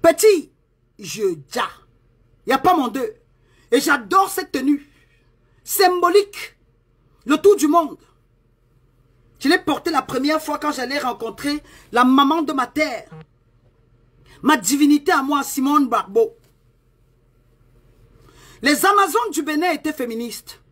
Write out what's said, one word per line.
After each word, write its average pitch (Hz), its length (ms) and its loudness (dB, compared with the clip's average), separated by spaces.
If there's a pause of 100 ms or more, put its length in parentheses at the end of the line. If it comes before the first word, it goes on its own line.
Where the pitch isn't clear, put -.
Petit, 339 500 4 (460)
je 190 380 -4
dis. 147 240 -10 (840)
Il - 40 -10
n'y 254 40 2
a 269 40 2
pas 359 180 2
mon 262 120 -2
deux. 226 260 -8 (580)
Et 254 80 4
j'adore 311 500 0
cette - 220 -8
tenue. 285 380 -2 (760)
Symbolique. 359 920 0 (680)
Le 294 120 0
tour 392 180 6
du 294 120 0
monde. 320 300 0 (1400)
Je 277 120 -2
l'ai 359 100 2
portée 320 320 -6
la 277 100 -2
première 285 400 -4
fois 294 160 -6
quand 302 140 -6
j'allais 254 260 -6
rencontrer 254 640 -6 (300)
la 240 120 2
maman 277 380 4
de 302 120 -6
ma 262 120 -2
terre. 285 420 -6 (1300)
Ma 302 160 2
divinité 285 540 2
à 302 100 2
moi, 277 220 -2
Simone 277 440 0
Barbeau. 220 480 -2 (2250)
Les 294 240 0
Amazones 403 460 2
du 302 120 -6
Bénin 311 280 -2
étaient 302 220 -6
féministes. 233 680 -10 (100)